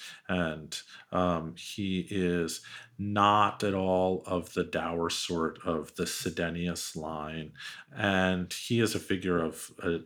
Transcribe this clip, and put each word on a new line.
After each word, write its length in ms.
And, 500
um, 460
he 540
is 500
not 640
at 120
all 500
of 280
the 100
dour 480
sort 540
of 300
the 100
Sidenius 880
line. 560
And 560
he 280
is 160
a 40
figure 400
of 320
a, 220